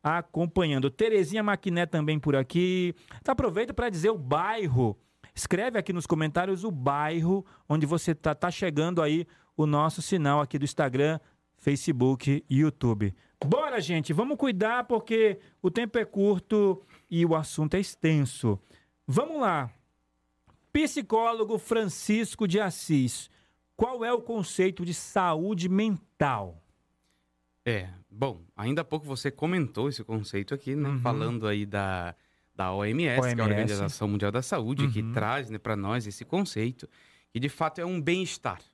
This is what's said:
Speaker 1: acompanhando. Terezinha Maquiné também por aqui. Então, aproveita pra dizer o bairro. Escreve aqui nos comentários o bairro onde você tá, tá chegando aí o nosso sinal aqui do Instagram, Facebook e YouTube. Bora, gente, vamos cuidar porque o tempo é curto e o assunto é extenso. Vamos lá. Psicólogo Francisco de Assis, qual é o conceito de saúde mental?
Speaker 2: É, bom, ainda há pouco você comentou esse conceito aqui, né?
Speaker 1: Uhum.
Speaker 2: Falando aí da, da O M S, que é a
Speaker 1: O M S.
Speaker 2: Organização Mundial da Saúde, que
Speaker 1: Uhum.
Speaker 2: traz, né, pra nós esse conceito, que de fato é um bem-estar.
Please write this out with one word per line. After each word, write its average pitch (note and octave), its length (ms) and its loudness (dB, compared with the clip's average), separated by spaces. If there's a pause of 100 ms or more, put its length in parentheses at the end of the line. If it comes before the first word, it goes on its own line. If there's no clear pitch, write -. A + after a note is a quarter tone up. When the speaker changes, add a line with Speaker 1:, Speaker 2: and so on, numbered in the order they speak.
Speaker 1:
acompanhando. D#3+ 880 0
Terezinha G#3+ 520 2
Maquiné F#3 440 0
também D#3 320 0
por C#3 180 2
aqui. F3 580 2 (260)
Então, - 120 -2
aproveita A3 400 0
pra A#3+ 160 -2
dizer F#3 220 2
o A3 80 -2
bairro. D3 800 0 (380)
Escreve A3 440 -2
aqui F#3 140 -4
nos F3 140 -4
comentários E3+ 560 0
o A3+ 80 -4
bairro D#3+ 760 0 (240)
onde D3+ 180 2
você E3 280 0
tá, D3+ 200 0
tá F3 160 -2
chegando E3 520 0
aí D#3 240 2 (300)
o D3+ 100 2
nosso D3+ 360 2
sinal D3 380 2
aqui C#3+ 180 -4
do C#3 60 0
Instagram, C#3+ 540 0 (380)
Facebook C#3 920 2
e C3 100 4
YouTube. A2+ 560 2 (300)
Bora, B3+ 360 2
gente, D#3+ 320 -2
vamos B3 240 0
cuidar A#3 480 0
porque A3 540 2 (240)
o F#3 80 4
tempo A#3 280 -2
é G#3+ 60 0
curto G3+ 760 2 (300)
e E3+ 140 4
o D#3+ 100 4
assunto D#3 400 -2
é F#3+ 60 2
extenso. C#3+ 800 0 (480)
Vamos D4 340 0
lá. D#3 300 0 (1000)
Psicólogo A3+ 840 0
Francisco A3 880 0
de F#3 140 2
Assis, D3+ 680 0 (460)
qual A#3 280 0
é A#3+ 80 2
o A#3 80 2
conceito F#3+ 640 0
de E3+ 80 -4
saúde F3+ 760 0
mental? C#3+ 920 0 (1000)
Speaker 2:
É, G2+ 240 -2 (220)
bom, G#2 320 -6 (120)
ainda C#3 280 -2
há - 20 -6
pouco D3+ 220 -6
você C3+ 240 -4
comentou D3+ 580 -2
esse B2 160 -6
conceito G#2 500 -4
aqui, C3+ 220 -6
né? C#3+ 140 -2
Speaker 1:
Uhum. C3+ 100 -2
Speaker 2:
Falando A#2+ 480 -2
aí G#2 160 -2
da, F#2+ 500 -4 (400)
da F#2 180 -2
O G2+ 120 -2
M C#3 220 0
S, B2+ 280 0
que A#2 60 -2
é - 20 2
a - 20 2
Speaker 1:
O G#2+ 40 2
M G#2 60 2
S. G#2+ 60 0
Speaker 2:
Organização G#2 480 -2
Mundial G2+ 220 0
da B2 120 -4
Saúde, C#3 460 -2
que G#2+ 120 -2
Speaker 1:
Uhum. A2+ 120 -6
Speaker 2:
traz, A2+ 380 -4
né, G#2+ 80 -10
pra A2 160 -4
nós G#2 320 -4
esse - 180 -14
conceito, B2+ 640 -4 (440)
que A#2 80 -4
de C#3 80 -2
fato D#3+ 320 -4
é E3+ 60 -4
um F3+ 140 -2
bem-estar. E3 600 -2 (140)